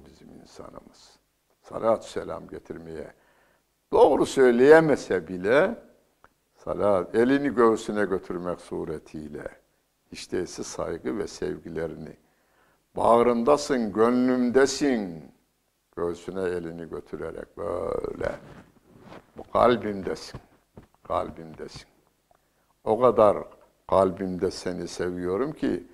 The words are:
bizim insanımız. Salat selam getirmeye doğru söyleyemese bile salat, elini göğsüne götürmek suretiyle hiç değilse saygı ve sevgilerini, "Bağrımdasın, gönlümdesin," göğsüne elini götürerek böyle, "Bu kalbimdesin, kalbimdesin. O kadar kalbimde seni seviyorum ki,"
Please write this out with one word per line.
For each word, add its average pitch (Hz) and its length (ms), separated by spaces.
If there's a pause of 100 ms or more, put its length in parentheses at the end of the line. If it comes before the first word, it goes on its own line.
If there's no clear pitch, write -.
bizim - 240 (120)
insanımız. - 800 (420)
Salat 107 440
selam 85 420
getirmeye 80 640 (800)
doğru - 340
söyleyemese 127 1040
bile 120 480 (800)
salat, 90 600
elini 135 400
göğsüne 107 500
götürmek 90 560
suretiyle 78 800 (680)
hiç - 200
değilse - 320
saygı 85 540
ve - 100
sevgilerini, 80 920 (800)
"Bağrımdasın, 120 960
gönlümdesin," 123 1400 (640)
göğsüne 87 460
elini 85 480
götürerek 80 680
böyle, - 760 (1080)
"Bu - 140
kalbimdesin, 104 880 (640)
kalbimdesin. 80 840 (960)
O 110 160
kadar 110 380 (500)
kalbimde 92 640
seni 90 360
seviyorum 90 640
ki," - 420